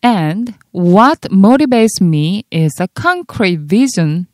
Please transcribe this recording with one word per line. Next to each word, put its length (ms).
"And 480
what 580
motivates 720
me 500
is 280
a 140
concrete 720
vision." 680